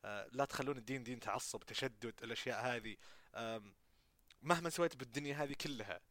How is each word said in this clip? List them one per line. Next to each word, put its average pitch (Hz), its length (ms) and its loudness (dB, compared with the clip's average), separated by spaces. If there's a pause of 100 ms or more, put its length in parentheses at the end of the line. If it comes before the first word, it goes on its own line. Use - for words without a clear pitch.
آه، 101 280 -4
لا 131 120 6
تخلون 139 320 0
الدين 127 260 -2
دين 120 180 -4
تعصب، - 400 -2
تشدد، 117 600 -2
الأشياء 117 440 0
هذه. 113 300 0 (380)
آم، 110 400 -4 (680)
مهما 170 280 6
سويت 170 260 4
بالدنيا 143 380 -2
هذه 143 180 0
كلها 110 480 -4 (100)